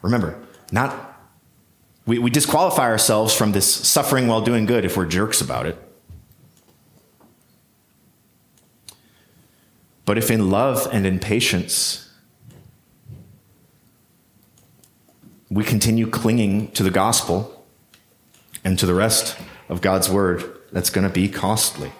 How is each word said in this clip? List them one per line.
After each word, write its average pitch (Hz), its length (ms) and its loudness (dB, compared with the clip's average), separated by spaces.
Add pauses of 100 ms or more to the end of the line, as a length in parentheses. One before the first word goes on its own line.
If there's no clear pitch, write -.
Remember, 92 380 -2 (320)
not, - 500 -4 (840)
we, 117 140 2
we 120 100 2
disqualify 151 540 2
ourselves 110 500 2
from 107 160 2
this 98 160 2
suffering 131 640 2
while 110 120 2
doing 113 240 0
good 110 200 2
if 90 120 -2
we're 90 100 0
jerks 92 340 -2
about 64 260 -4
it. 82 100 -6 (4000)
But 104 140 0
if 110 120 -2
in 107 200 2
love 120 420 0
and 104 120 0
in 92 140 0
patience, - 880 -2 (3500)
we 101 140 0
continue 113 480 2
clinging 110 640 0
to - 100 -2
the 95 80 2
gospel 98 720 -2 (1000)
and 95 160 0
to - 60 0
the 87 80 2
rest 110 420 0 (320)
of 90 120 -6
God's 95 300 2
word, 92 340 0 (280)
that's 90 180 -2
gonna 98 180 0
be 92 200 0
costly. 95 720 -2